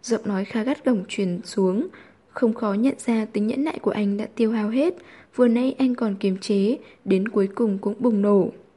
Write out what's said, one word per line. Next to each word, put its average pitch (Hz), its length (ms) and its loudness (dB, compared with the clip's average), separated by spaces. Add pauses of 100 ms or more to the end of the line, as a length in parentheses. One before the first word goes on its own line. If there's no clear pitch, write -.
Giọng 226 220 -2
nói 202 200 -2
khá 220 180 -4
gắt 269 220 -2
gỏng 220 220 2
truyền 185 360 -2
xuống, 196 440 0 (420)
không 226 240 0
khó 214 200 -2
nhận 240 240 0
ra 220 280 -2
tính 214 220 -2
nhẫn 269 160 -2
nại 311 160 -6
của - 120 -2
anh 202 260 -2
đã 214 180 -6
tiêu 220 160 0
hao 214 180 -2
hết, 294 260 0 (400)
vừa 247 120 4
nãy 247 300 2
anh 254 180 2
còn 214 200 -2
kiềm 196 220 0
chế, 202 400 0 (280)
đến 190 220 2
cuối 202 200 0
cùng 202 300 0
cũng 202 220 -4
bùng 220 220 2
nổ. 202 280 4 (280)